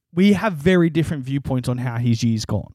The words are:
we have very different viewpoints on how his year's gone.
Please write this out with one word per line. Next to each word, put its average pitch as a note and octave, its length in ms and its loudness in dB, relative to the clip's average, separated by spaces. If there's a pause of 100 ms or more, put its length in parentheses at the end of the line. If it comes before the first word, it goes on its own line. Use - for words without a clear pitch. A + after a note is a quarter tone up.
(160)
we G3 180 4
have F#3+ 200 -2
very E3+ 380 2
different D#3 320 -2
viewpoints C3+ 440 -4
on B2 120 -2
how A#2+ 180 -4
his A#2 260 0
year's A2+ 220 0
gone. - 300 -4